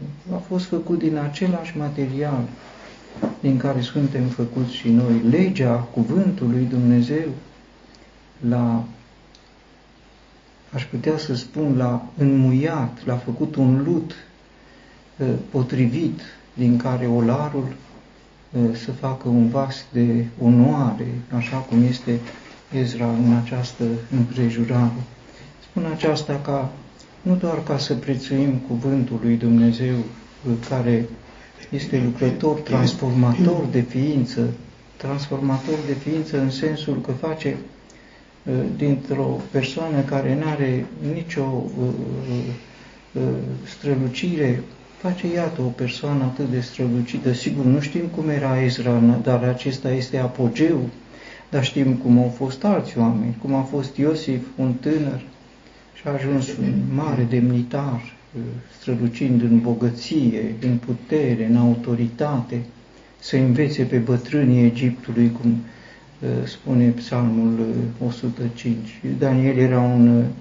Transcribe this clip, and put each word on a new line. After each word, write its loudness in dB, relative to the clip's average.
A -4
fost -4
făcut -2
din 0
același -4
material -4
din 2
care 0
suntem 0
făcuți -4
și -2
noi. 4
Legea, 4
cuvântul 0
lui 2
Dumnezeu, 2
l-a, 2
aș -6
putea -2
să -6
spun, -2
l-a -2
înmuiat, 2
l-a -2
făcut -4
un 4
lut, -2
uh, -2
potrivit, 0
din 4
care -2
olarul, 0
uh, 0
să -6
facă -6
un 6
vas -2
de 2
onoare, 6
așa -2
cum 2
este 0
Ezra -2
în 6
această -6
împrejurare. 0
Spun -4
aceasta -2
ca, -4
nu 2
doar -2
ca -2
să -4
prețuim 0
cuvântul 0
lui 4
Dumnezeu, 4
uh, -6
care 2
este -2
lucrător, 0
transformator 2
de 2
ființă, 0
transformator -4
de -4
ființă -4
în 0
sensul -4
că -6
face, -4
uh, -4
dintr-o -2
persoană -2
care 0
n-are -2
nicio, -4
uh, 0
uh, -4
strălucire, -2
face, -4
iată, -2
o -2
persoană -2
atât -2
de 0
strălucită. -2
Sigur, -2
nu 6
știm -4
cum -2
era 0
Ezra, 4
dar 2
acesta -2
este -2
apogeu, 0
dar 0
știm 2
cum 6
au 2
fost -4
alți 2
oameni, 2
cum -2
a 2
fost -4
Iosif, 0
un 0
tânăr, -2
și -20
a -4
ajuns 0
un -2
mare 0
demnitar, 0
uh, -6
strălucind 0
în 6
bogăție, 0
în 2
putere, 0
în 6
autoritate, 0
să -4
învețe 4
pe 0
bătrânii 4
Egiptului, 2
cum, 4
uh, -6
spune 2
Psalmul, 2
uh, -2
o 0
sută -6
cinci. -6
Daniel 2
era 4
un, 6
uh, 6